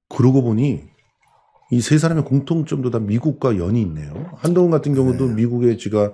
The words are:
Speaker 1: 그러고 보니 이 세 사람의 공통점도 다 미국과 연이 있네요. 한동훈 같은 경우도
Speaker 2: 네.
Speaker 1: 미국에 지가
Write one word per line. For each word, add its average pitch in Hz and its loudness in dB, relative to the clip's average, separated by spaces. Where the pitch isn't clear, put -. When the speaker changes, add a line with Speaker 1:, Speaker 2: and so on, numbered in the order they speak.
Speaker 1:
그러고 131 4
보니 117 -2
이 123 2
세 147 2
사람의 160 0
공통점도 139 -2
다 117 -2
미국과 117 -2
연이 101 0
있네요. 80 -8
한동훈 175 2
같은 151 0
경우도 131 0
Speaker 2:
네. 117 -2
Speaker 1:
미국에 120 2
지가 104 -2